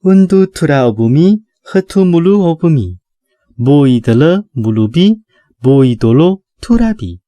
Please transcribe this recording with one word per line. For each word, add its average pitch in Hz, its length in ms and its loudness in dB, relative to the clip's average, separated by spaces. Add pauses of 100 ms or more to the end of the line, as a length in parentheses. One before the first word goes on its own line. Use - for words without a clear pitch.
운두 190 520 2
투라 139 340 0
오부미, 131 520 0 (260)
흐투 190 400 -2
무루 180 380 0
오부미, 156 540 -2 (580)
모이들러 135 960 0
무루비, 113 640 -2 (420)
모이돌로 131 840 0 (200)
투라비 220 680 -4